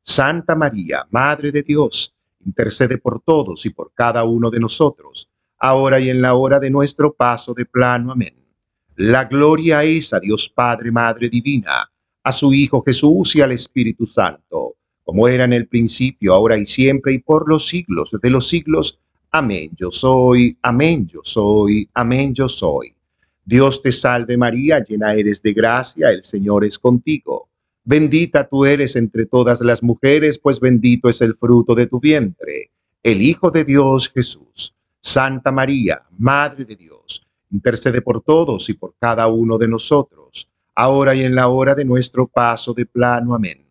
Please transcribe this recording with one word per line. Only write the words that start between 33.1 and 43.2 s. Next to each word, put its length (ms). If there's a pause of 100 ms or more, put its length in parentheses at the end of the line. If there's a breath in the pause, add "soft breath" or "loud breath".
Hijo 280
de 140
Dios 500
Jesús. 600 (240)
Santa 540
María, 500 (140)
Madre 480
de 100
Dios, 500 (240)
intercede 520
por 200
todos 480
y 40
por 260
cada 280
uno 300
de 120
nosotros, 800 (260)
ahora 400
y 80
en 100
la 140
hora 280
de 100
nuestro 420
paso 460
de 120
plano. 480